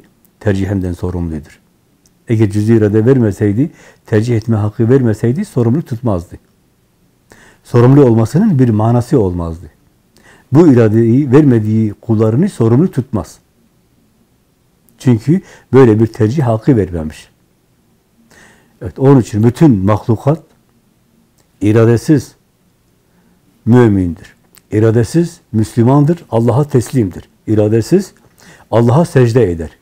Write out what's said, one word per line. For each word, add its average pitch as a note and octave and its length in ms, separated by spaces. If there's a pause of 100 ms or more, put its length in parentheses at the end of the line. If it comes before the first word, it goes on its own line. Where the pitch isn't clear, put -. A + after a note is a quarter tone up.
(400)
tercihinden F#2+ 540
sorumludur. E2+ 680 (680)
Eğer A2 220
cüz-i G#2+ 240
irade G#2+ 320
vermeseydi, A2+ 640 (340)
tercih A2+ 320
etme A2 180
hakkı G#2+ 340
vermeseydi B2 560
sorumlu B2 360
tutmazdı. G#2+ 540 (1300)
Sorumlu C3 420
olmasının B2+ 540
bir B2+ 100
manası A#2 500
olmazdı. F2 460 (880)
Bu D#3+ 160
iradeyi A#2 640
vermediği A2 600
kullarını A2+ 560
sorumlu B2+ 420
tutmaz. - 480 (1600)
Çünkü C3+ 440 (320)
böyle A#2 260
bir A2+ 80
tercih A#2 360
hakkı A#2+ 340
vermemiş. F2 520 (1500)
Evet, - 180
onun C3+ 220
için G#2 220
bütün C3 280
mahlukat G#2+ 720 (1160)
iradesiz A2+ 760 (1300)
mümindir. G2+ 720 (360)
İradesiz A2+ 680 (120)
Müslümandır, C3 800
Allah'a A#2 360
teslimdir. A2+ 640 (180)
İradesiz A2 640 (580)
Allah'a A#2+ 340
secde A#2+ 460
eder, D#2+ 180 (120)